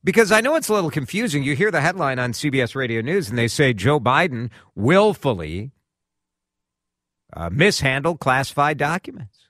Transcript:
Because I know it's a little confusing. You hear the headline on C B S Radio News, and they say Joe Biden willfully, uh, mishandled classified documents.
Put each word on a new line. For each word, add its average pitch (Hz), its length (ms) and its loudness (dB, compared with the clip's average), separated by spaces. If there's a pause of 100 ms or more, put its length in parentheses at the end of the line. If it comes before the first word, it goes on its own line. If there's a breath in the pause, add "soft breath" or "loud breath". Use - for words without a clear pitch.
Because 202 300 4
I 220 80 6
know 277 140 0
it's 311 120 -2
a 214 60 0
little 175 180 0
confusing. 147 520 -4
You 139 120 -2
hear 202 160 0
the 165 80 0
headline 147 400 0
on 123 140 -2
C 151 160 -4
B 131 100 0
S 120 160 -2
Radio 117 260 -2
News, 147 280 -4
and 120 80 -4
they 117 100 2
say 131 260 2
Joe 120 280 2
Biden 123 500 0 (240 soft breath)
willfully, 117 960 0 (1600)
uh, 85 180 -8
mishandled 143 720 0
classified 143 580 0
documents. 160 720 -6